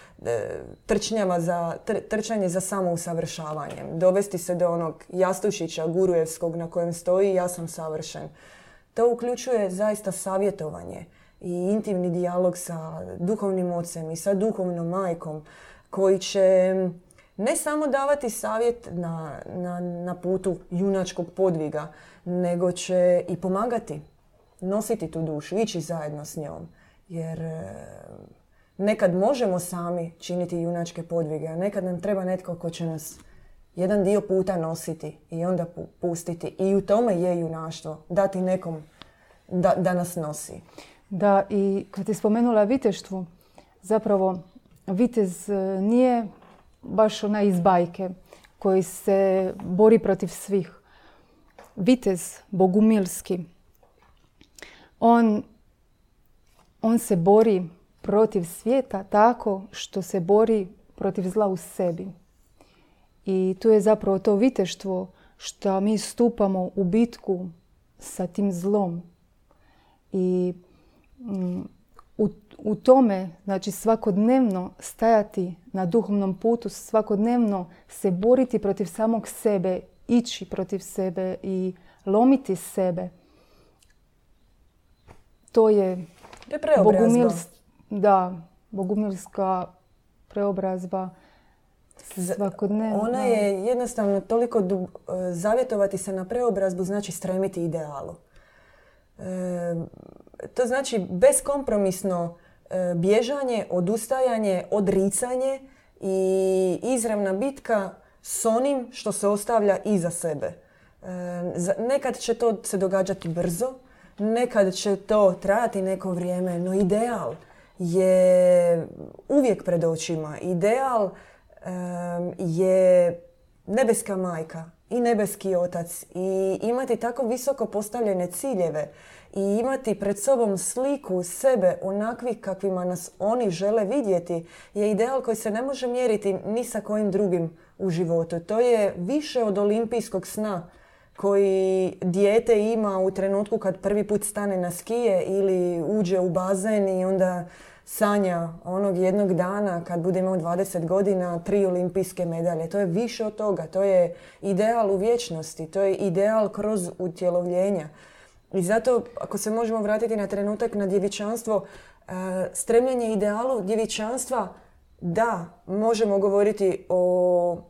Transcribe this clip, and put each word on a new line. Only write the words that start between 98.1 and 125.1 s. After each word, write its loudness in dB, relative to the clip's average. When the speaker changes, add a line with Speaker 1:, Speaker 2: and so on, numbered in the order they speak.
Speaker 1:
E, -4
to 0
znači -2
beskompromisno, 2
e, -2
bježanje, 0
odustajanje, 0
odricanje 0
i 2
izravna 0
bitka -2
s -6
onim 0
što -6
se -2
ostavlja 2
iza 2
sebe. -4
E, -8
za-, -2
nekad -2
će -2
to 2
se -4
događati -2
brzo, -2
nekad 2
će -2
to 4
trajati 0
neko -2
vrijeme, -2
no -2
ideal 0
je 4
uvijek 2
pred 0
očima. -4
Ideal, 0
em, -6
je 4
nebeska 0
majka -6
i 0
nebeski 0